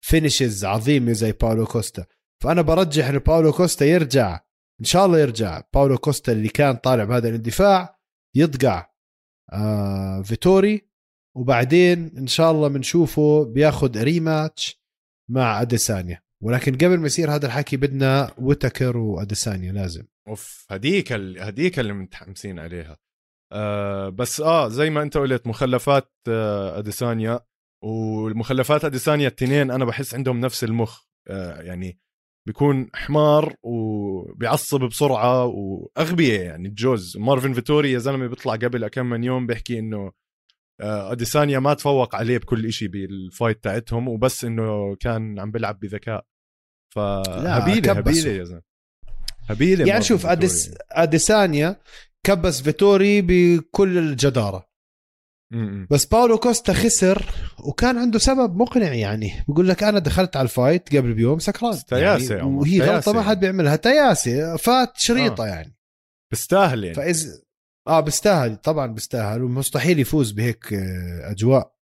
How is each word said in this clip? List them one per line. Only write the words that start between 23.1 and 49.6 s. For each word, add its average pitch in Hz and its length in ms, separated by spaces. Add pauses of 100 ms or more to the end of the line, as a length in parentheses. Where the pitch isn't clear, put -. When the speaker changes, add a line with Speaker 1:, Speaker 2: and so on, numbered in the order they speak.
Speaker 2:
آه، 101 560
بس 120 320
آه، 156 280
زي 143 200
ما 151 120
أنت 147 160
قلت، 131 300
مخلفات، 131 680 (140)
آه، 104 520
أديسانيا، 113 600 (440)
والمخلفات 110 1000
أديسانيا 143 420
التنين 135 440
أنا 131 140
بحس 113 300
عندهم 127 240
نفس 123 240
المخ. 113 400 (240)
آه، 87 340
يعني 90 380 (480)
بيكون 135 460
حمار 151 720
وبيعصب 110 1160
بسرعة 123 680
وأغبية، 113 920
يعني 87 280
الجوز. 104 500
مارفن 131 360
فيتوري 147 380
يا 123 80
زلمة 131 280
بيطلع 120 260
قبل 120 300
أكم 123 220
من 117 180
يوم 127 240
بيحكي 117 320
إنه، 104 320 (720)
آه، 104 300
أديسانيا 135 480
ما 143 140
تفوق 139 420
عليه 117 220
بكل 110 280
إشي 110 220
بالفايت 95 760
تاعتهم، 117 440
وبس 123 380
إنه 107 500
كان 110 440
عم 107 120
بيلعب 104 280
بذكاء. 104 460 (720)
Speaker 1:
لا، 104 260
Speaker 2:
فهبيلة، 123 720
Speaker 1:
كبسه. 104 60
Speaker 2:
هبيلة 151 320
يا 92 120
زلمة. 87 180 (880)
هبيلة 160 300